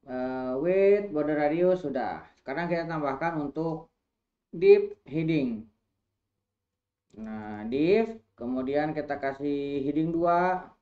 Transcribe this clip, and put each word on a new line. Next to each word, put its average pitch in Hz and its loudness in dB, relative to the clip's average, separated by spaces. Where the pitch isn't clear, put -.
eh, 127 -6
width, 196 4
border 151 0
radius, 175 2
sudah. 120 -6
Sekarang 156 -6
kita 170 -2
tambahkan 156 -4
untuk 160 -4
div 196 6
heading. 139 0
Nah, 107 -10
div, 208 2
kemudian 131 -2
kita 143 -6
kasih 143 -4
heading 160 0
dua. 175 0